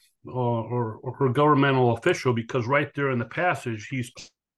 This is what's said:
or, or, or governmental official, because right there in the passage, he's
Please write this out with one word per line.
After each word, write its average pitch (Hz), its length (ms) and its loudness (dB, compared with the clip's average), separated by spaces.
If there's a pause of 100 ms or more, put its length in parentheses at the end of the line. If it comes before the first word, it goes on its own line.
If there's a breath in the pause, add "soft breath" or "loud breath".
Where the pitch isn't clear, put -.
(300 loud breath)
or, 117 720 -4
or, 127 180 -10
or 135 100 4
governmental 135 640 4
official, 139 400 0
because 117 340 -2
right 143 280 0
there 139 160 -2
in 123 80 -2
the 117 60 -4
passage, 127 640 -4
he's 127 220 -8 (460)